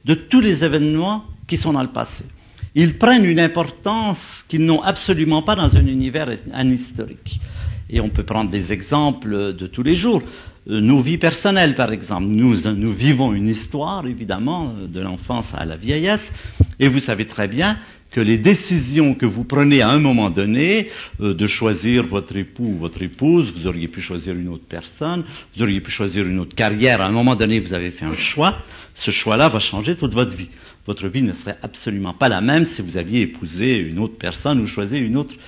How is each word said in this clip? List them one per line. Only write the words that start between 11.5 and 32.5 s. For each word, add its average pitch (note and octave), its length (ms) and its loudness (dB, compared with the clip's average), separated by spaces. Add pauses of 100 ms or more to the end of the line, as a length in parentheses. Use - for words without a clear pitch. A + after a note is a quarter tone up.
par A#2+ 160 0
exemple. G2+ 380 -4
Nous, G#2+ 440 4
nous G#2+ 200 -2
vivons B2 420 2
une G#2 140 0
histoire, D3 580 -4
évidemment, A#2 640 -4 (140)
de F2+ 140 -10
l'enfance G2 540 -6
à C#2+ 100 -6
la D#2+ 100 -6
vieillesse. D#3 580 -2 (460)
Et C3+ 80 6
vous C3+ 140 4
savez A2 260 -2
très G2+ 220 -4
bien F#3 300 0 (340)
que B2+ 80 0
les A2 180 4
décisions C#3+ 760 4
que B2+ 120 0
vous A2+ 180 -2
prenez C#3+ 380 4
à A2 80 4
un D3 100 4
moment A#2+ 300 4
donné, C3 580 0 (320)
euh, G#2 140 0
de G2+ 140 0
choisir A2 580 0
votre F#2+ 300 -6
époux G2 300 -6
ou G#2 80 -2
votre E2+ 280 -8
épouse, C3+ 540 2
vous E2+ 100 -6
auriez E2+ 220 -4
pu E2 120 -16
choisir F2+ 360 -8
une F2 120 -6
autre E2 200 -12
personne, D#3 560 -8 (320)
vous G2+ 60 -2
auriez F#3+ 180 2
pu - 100 -10
choisir G2+ 360 -2
une F#2 120 -2
autre - 160 -8
carrière. A2 460 2
À F#2+ 60 0
un G2 60 0
moment A#2+ 220 4
donné, A2 240 2
vous F2+ 160 -4
avez F2 160 -4
fait E2+ 140 -10
un D#2+ 120 -4
choix. F3 420 0 (360)
Ce - 160 -6
choix-là A2+ 380 2
va A2 120 0
changer G#2+ 360 -4
toute B2+ 180 -4
votre G#2+ 220 0
vie. F2+ 120 -10 (380)
Votre G2+ 200 -6
vie A2 160 -2
ne G#2+ 100 0
serait - 300 -10
absolument G2+ 500 -6
pas C3 160 2
la G2 120 2
même D3 240 2